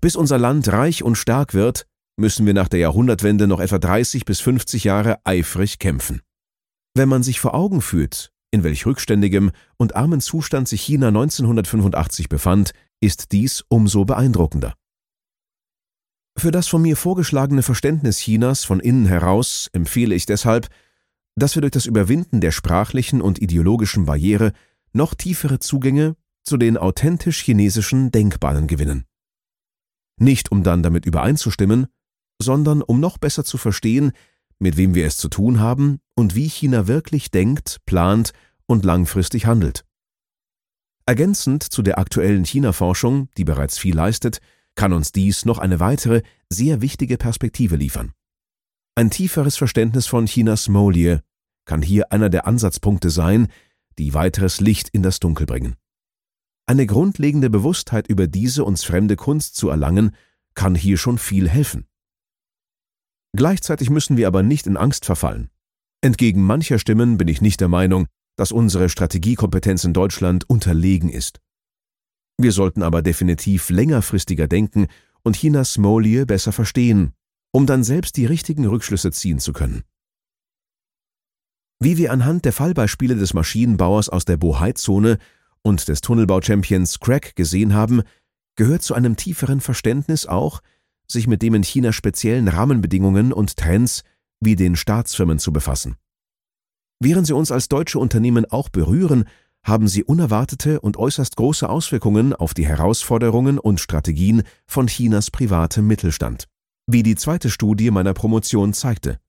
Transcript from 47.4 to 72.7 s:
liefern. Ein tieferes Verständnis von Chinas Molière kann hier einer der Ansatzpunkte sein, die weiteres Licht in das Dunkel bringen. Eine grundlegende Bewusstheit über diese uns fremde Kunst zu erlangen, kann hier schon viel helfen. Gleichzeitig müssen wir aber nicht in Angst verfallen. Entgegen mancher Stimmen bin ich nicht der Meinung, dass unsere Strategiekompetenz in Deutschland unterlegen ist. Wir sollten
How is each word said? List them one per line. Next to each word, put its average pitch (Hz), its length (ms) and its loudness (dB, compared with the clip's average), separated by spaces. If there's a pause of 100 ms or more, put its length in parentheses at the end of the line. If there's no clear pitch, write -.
liefern. 65 360 -4 (840)
Ein 117 160 2
tieferes 156 460 -2
Verständnis 117 500 0
von 117 200 0
Chinas 110 420 0
Molière 87 520 4 (460)
kann 78 160 -2
hier 98 300 0
einer 104 180 2
der - 160 0
Ansatzpunkte 101 640 0
sein, 92 380 2 (500)
die 71 160 -4
weiteres 92 460 0
Licht 101 300 0
in 101 120 0
das 92 180 0
Dunkel 80 260 -2
bringen. 60 300 -6 (880)
Eine 131 200 4
grundlegende 143 640 2
Bewusstheit 110 600 -2
über 95 180 2
diese 123 380 -2
uns 98 200 -2
fremde 98 320 0
Kunst 151 400 -4
zu 104 120 -2
erlangen, 80 460 0 (400)
kann 92 200 0
hier 92 240 0
schon 123 200 -2
viel 95 300 -2
helfen. 98 380 -2 (1500)
Gleichzeitig 147 560 0
müssen 147 260 0
wir 113 100 2
aber 95 160 2
nicht 143 240 0
in 98 100 0
Angst 127 280 -2
verfallen. 57 460 -4 (500)
Entgegen 110 420 2
mancher 120 360 0
Stimmen 113 380 2
bin 87 120 0
ich 76 120 -2
nicht 104 200 2
der 92 80 2
Meinung, 92 380 2 (300)
dass 98 160 -2
unsere 98 360 2
Strategiekompetenz 92 960 -2
in 87 80 0
Deutschland 90 560 0
unterlegen 90 600 2
ist. - 320 -8 (1000)
Wir 123 140 4
sollten 95 300 0